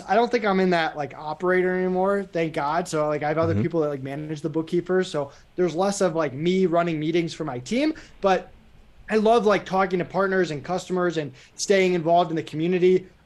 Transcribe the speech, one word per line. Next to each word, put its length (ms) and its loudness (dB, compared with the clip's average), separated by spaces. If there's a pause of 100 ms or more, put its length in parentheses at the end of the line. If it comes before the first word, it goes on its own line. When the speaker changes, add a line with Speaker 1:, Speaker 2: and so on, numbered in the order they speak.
Speaker 1:
I 60 0
don't 180 4
think 140 0
I'm 140 2
in 100 4
that, 260 2
like, 220 -6
operator 580 0
anymore, 560 0
thank 220 -2
God. 340 -2
So, 200 -2
like, 160 -2
I 60 -2
have 100 0
other 140 2
Speaker 2:
Mm-hmm. 100 0
Speaker 1:
people 180 -2
that, 80 0
like, 140 -8
manage 380 -8
the 80 -4
bookkeepers. 600 -2
So 220 -6 (240)
there's 200 0
less 260 -2
of, 140 2
like, 180 -2
me 340 2
running 320 0
meetings 340 -2
for 120 -8
my 120 -8
team, 380 -2 (260)
but 300 0 (580)
I 80 0
love, 280 4
like, 200 4
talking 340 0
to 60 -4
partners 440 0
and 140 -8
customers 540 -2
and 160 -4 (220)
staying 380 4
involved 360 4
in 80 -2
the 60 -2
community. 640 2 (200)